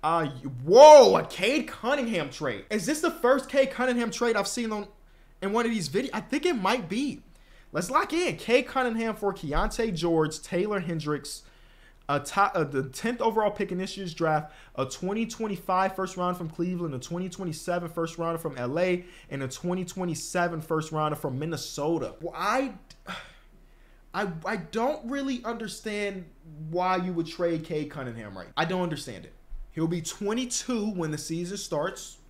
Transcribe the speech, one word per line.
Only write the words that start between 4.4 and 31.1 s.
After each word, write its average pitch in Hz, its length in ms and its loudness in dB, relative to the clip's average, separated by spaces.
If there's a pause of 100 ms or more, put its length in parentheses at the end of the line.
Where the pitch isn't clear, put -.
seen 226 240 -4
on, 208 160 -8 (540)
in 196 100 -2
one 226 140 0
of 233 60 0
these 185 180 -4
videos? 214 240 -2
I 220 80 -4
think - 240 -4
it 349 100 2
might 202 320 -2
be. 220 340 -4 (520)
Let's 180 180 -4
lock 320 220 0
in. 339 240 -2
Cade 247 280 2
Cunningham 226 500 -2
for 202 180 -2
Keontae 185 600 -2
George, 160 480 0
Taylor 196 380 -2
Hendricks, 151 600 -6 (680)
a 143 140 0
top, 196 340 0
uh, 165 80 2
the 139 200 -2
tenth 226 360 -6
overall 214 320 2
pick 185 220 -6
in 180 40 -4
this 190 200 -8
year's 180 160 -8
draft, 156 400 -2 (220)
a 131 100 -2
twenty 202 400 -4
twenty-five 190 720 -2
first 185 180 -6
round 180 220 -2
from 170 120 -8
Cleveland, 170 460 -4
a 127 40 -6
twenty 180 280 -8
twenty-seven 175 640 -6
first 165 280 -6
rounder 165 220 -4
from 143 180 -8
L 123 220 -4
A, 180 240 0 (260)
and 139 140 -6
a 123 60 -6
twenty 180 340 -4
twenty-seven 175 760 -4
first 160 320 -4
rounder 151 240 -2
from 131 200 -6
Minnesota. 151 840 -4
Well, 170 140 -8
I, 214 380 -2 (1400)
I, 196 160 -4 (160)
I 208 100 -4
don't 233 560 -4
really 269 320 -4
understand 208 800 -6 (460)
why 180 260 0
you 180 160 -2
would 165 160 -2
trade 165 380 -2
Cade 151 260 -6
Cunningham 113 460 -10
right 87 100 -14
now. - 80 -20
I 156 80 0
don't 180 180 -2
understand 135 440 -6
it. - 80 -20 (400)
He'll 160 120 -2
be 165 160 -2
twenty-two 220 880 -4
when 170 220 -4